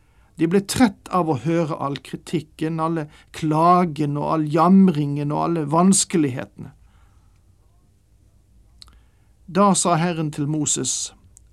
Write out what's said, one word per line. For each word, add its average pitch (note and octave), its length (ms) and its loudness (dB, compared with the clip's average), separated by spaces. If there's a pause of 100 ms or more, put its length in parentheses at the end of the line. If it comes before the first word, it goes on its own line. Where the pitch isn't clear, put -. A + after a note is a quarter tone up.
(400)
De E3 80 0
ble G3 160 0
trett - 480 -2
av F3 180 -2
å D3 140 0
høre E3 320 -2
all C#3+ 240 -6
kritikken, D#3 800 -8
alle D#3+ 300 -4 (260)
klagen D#3 800 2
og D3 160 -4
all D#3 160 -2
jamringen D3+ 880 4
og D#3 80 -2
alle D#3+ 260 -2
vanskelighetene. D#3+ 1000 0 (2750)
Da F#3+ 280 4
sa F3 200 0
Herren D#3+ 360 -2
til D3 160 -6
Moses, C#3+ 680 -4 (400)